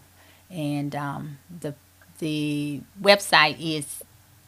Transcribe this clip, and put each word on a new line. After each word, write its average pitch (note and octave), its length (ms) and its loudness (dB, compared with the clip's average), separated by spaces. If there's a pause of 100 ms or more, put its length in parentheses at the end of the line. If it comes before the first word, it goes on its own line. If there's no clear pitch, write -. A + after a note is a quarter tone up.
(480)
And, D3 460 -4
um, C#3+ 440 -6 (220)
the, D3 140 -6 (460)
the D3 600 -2 (220)
website E3 580 6
is D#3 420 -6 (460)